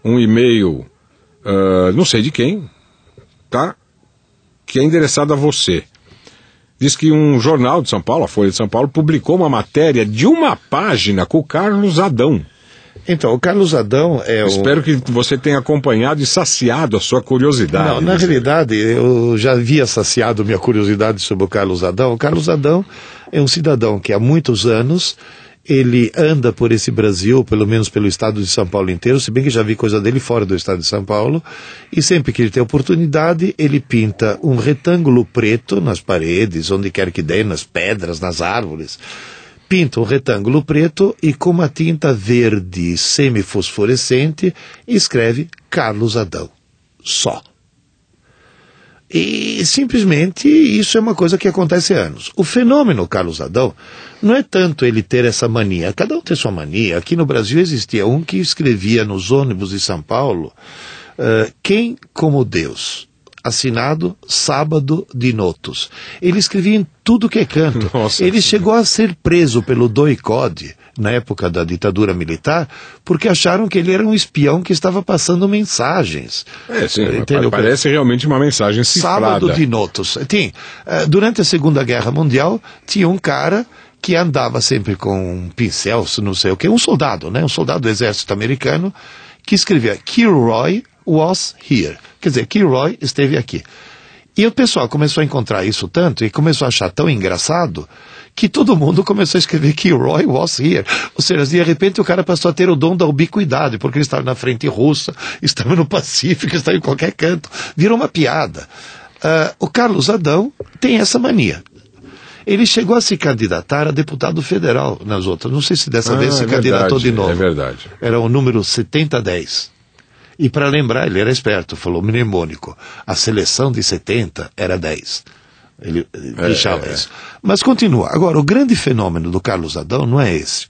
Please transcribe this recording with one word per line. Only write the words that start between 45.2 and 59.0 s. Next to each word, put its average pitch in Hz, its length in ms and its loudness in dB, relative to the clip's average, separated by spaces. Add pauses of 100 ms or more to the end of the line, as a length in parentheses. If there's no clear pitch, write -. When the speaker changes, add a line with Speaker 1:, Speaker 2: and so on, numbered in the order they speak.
Speaker 2:
Carlos 113 480 -2
Adão. 82 320 -6 (520)
Só. - 400 -4 (1700)
E 214 500 -2
simplesmente 196 840 0
isso 233 500 4
é 220 40 4
uma 226 120 0
coisa 175 240 2
que 196 100 -2
acontece 175 460 0
há 165 60 2
anos. 78 360 -6
O 196 80 0
fenômeno 233 640 2
Carlos 85 340 -4
Adão 98 320 -2 (480)
não 220 140 4
é 277 60 2
tanto 175 440 0
ele 113 180 2
ter 123 200 0
essa 117 240 0
mania. 98 460 -2
Cada 240 220 -4
um 339 60 -4
tem - 140 -2
sua 110 160 -4
mania. 87 460 -4
Aqui 170 180 -2
no 165 100 2
Brasil 131 340 0
existia 117 480 -2
um 147 160 0
que 185 140 -4
escrevia 113 680 0